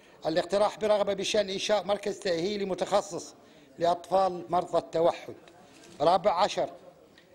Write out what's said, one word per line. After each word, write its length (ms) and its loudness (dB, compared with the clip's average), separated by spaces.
الاقتراح 520 0
برغبة 360 2
بشأن 360 -2
إنشاء 340 -2
مركز 340 -4
تأهيلي 460 -2
متخصص 720 -2
لأطفال 680 0
مرضى 300 0
التوحد. 560 0
رابع 420 4
عشر، 280 0